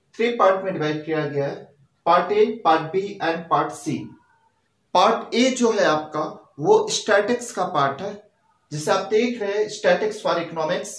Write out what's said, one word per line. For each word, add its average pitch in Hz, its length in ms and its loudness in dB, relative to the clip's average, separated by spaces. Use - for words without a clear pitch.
थ्री 233 140 0
पार्ट 190 360 2
में 180 80 -4
डिवाइड 151 320 -4
किया 156 200 -2
गया 139 200 -2
है, - 300 -10
पार्ट 180 260 4
ए, 220 340 2
पार्ट 160 160 4
बी 190 420 -4
and 165 140 -2
पार्ट 156 360 -2
सी। - 360 -6
पार्ट 214 420 2
ए 254 140 4
जो 240 220 2
है 196 140 2
आपका 156 760 -2
वो 202 300 4
स्टैटिक्स 208 640 0
का 185 140 -2
पार्ट 143 360 -2
है, 208 300 -12
जिसे 151 200 -4
आप 156 80 2
देख 220 420 0
रहे 196 100 -4
हैं 214 180 -2
statics 196 560 0
for 170 220 0
economics 170 400 -4